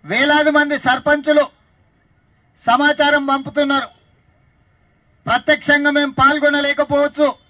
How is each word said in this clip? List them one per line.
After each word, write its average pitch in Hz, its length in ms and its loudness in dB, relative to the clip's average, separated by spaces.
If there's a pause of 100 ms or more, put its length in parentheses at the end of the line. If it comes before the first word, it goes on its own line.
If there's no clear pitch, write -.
వేలాది 294 540 0
మంది 294 280 -2
సర్పంచులు 294 580 0 (1200)
సమాచారం 285 640 2
పంపుతున్నారు. 269 580 -4 (1400)
ప్రత్యక్షంగా 285 720 0
మేము 285 220 -2
పాల్గొనలేకపోవచ్చు 285 1080 0 (220)